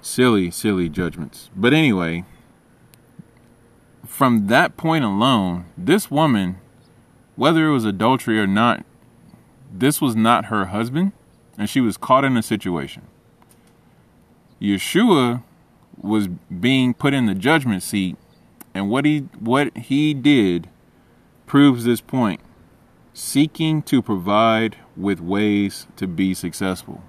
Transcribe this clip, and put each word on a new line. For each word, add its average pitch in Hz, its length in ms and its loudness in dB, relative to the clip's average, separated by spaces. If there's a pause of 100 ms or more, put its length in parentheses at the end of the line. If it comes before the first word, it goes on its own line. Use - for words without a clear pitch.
Silly, 107 500 2
silly 92 380 -2
judgments. 82 640 -8
But 113 180 2
anyway, 90 520 0 (1800)
from 117 420 0
that 139 300 2
point 160 280 0
alone, 98 600 0 (120)
this 156 320 0
woman, 113 480 0 (800)
whether 160 320 2
it 151 40 2
was 123 140 0
adultery 110 540 0
or 104 80 0
not, 107 360 0 (880)
this 127 300 0
was 123 140 0
not 113 300 2
her 104 200 -2
husband, 123 480 -2 (440)
and 104 120 -4
she 139 100 0
was 110 180 0
caught 135 280 2
in 131 100 2
a 113 60 2
situation. 92 600 -4 (1600)
Yeshua 123 840 2 (560)
was 104 280 0
being 120 680 -2
put 139 200 -2
in 131 120 0
the 98 100 0
judgment 113 480 0
seat, 95 340 -4 (560)
and 98 160 -4
what 135 160 0
he, 151 140 0 (200)
what 131 380 0
he 147 360 -2
did 117 540 2 (800)
proves 139 380 4
this 117 180 0
point. 117 380 -2 (720)
Seeking 156 680 -2
to 131 180 0
provide 107 760 0 (180)
with 95 240 -2
ways 101 680 -2 (100)
to 98 100 -6
be 92 260 -2
successful. 90 760 -8